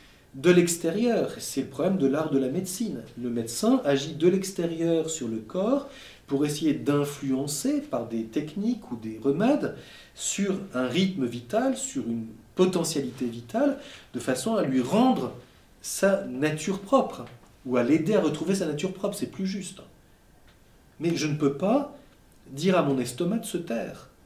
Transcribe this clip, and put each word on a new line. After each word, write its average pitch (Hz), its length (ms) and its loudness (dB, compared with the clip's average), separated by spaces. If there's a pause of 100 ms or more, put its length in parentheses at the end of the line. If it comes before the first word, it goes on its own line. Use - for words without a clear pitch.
(340)
de 135 160 4
l'extérieur. 175 880 4
C'est - 240 -4
le 117 60 -4
problème 180 300 0
de 139 80 4
l'art 151 240 2
de 139 80 2
la 131 100 2
médecine. 185 540 -4 (180)
Le 123 100 -2
médecin 156 540 2
agit 143 300 2
de 160 140 4
l'extérieur 165 840 0
sur 120 180 -4
le 110 100 -4
corps 214 500 -2 (380)
pour 139 200 0
essayer 147 280 0
d'influencer 143 1040 0
par 117 280 -6
des 113 160 -4
techniques 196 640 -4
ou 120 60 -8
des 110 260 -10
remèdes 175 520 2 (400)
sur - 440 -2 (140)
un 127 160 0
rythme 160 380 0
vital, 220 500 -2
sur - 320 -6
une 117 180 -4 (280)
potentialité 151 720 0
vitale, 214 520 -2 (360)
de 123 60 -4
façon 135 360 0
à 190 60 2
lui 131 180 2
rendre 185 520 4 (500)
sa 196 420 2
nature 151 560 -2
propre, - 440 0 (420)
ou 123 100 2
à 123 60 6
l'aider 156 320 4
à 196 60 6
retrouver 156 340 0
sa 190 120 0
nature 151 260 -2
propre, - 240 -4
c'est - 140 -6
plus 190 160 -6
juste. - 340 -8 (1200)
Mais 165 160 2
je 139 100 -2
ne 147 100 0
peux 139 180 2
pas 247 420 0 (560)
dire 175 260 4
à 160 40 4
mon 139 160 2
estomac 175 400 -2
de 220 80 -8
se - 120 -4
taire. - 520 -8 (160)